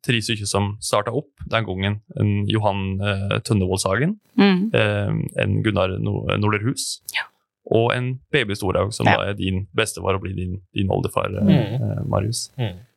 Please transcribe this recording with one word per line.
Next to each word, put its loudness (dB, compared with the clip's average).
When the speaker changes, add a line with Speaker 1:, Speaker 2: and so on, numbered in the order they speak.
Speaker 1:
tre 2
stykker -4
som 0
startet 0
opp -10
den 0
gangen, -2
en 4
Johan, 0
eh, 0
Tønnevold 2
Sagen, 0
Speaker 2:
Mm. 4
Speaker 1:
eh, 0
en 2
Gunnar 2
No-, -2
Norderhus, -2
Speaker 2:
Ja. -4
Speaker 1:
og 4
en -4
B 2
B -4
Storhaug, 0
som -2
Speaker 2:
Ja. 4
Speaker 1:
da -2
er -4
din -2
bestefar 0
og -2
blir -6
din, -6
din 0
oldefar, -2
eh, -2
Speaker 3:
Mm. 2
Speaker 1:
eh, -6
Marius. -2
Speaker 3:
Mm. -4